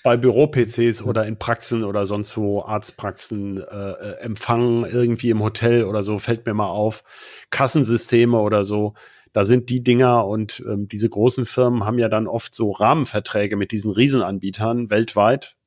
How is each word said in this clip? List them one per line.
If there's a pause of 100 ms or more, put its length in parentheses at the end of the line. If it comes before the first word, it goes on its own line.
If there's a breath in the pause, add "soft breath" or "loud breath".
bei
Büro-P
Cs
oder
in
Praxen
oder
sonst
wo,
Arztpraxen,
äh,
äh,
Empfang
irgendwie
im
Hotel
oder
so,
fällt
mir
mal
auf, (460 loud breath)
Kassensysteme
oder
so, (360 soft breath)
da
sind
die
Dinger
und,
ähm,
diese
großen
Firmen
haben
ja
dann
oft
so
Rahmenverträge
mit
diesen
Riesenanbietern
weltweit. (120)